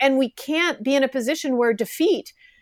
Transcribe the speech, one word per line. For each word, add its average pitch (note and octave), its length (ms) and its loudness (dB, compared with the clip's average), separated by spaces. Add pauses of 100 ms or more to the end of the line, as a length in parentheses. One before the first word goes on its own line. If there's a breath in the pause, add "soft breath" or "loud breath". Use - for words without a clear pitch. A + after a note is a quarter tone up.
and C4+ 180 4
we B3+ 120 0
can't D#4 520 -2
be C4 120 0
in C#4 100 2
a C4 40 2
position C4 500 -2
where A#3 160 2
defeat D#4+ 580 -2 (300 soft breath)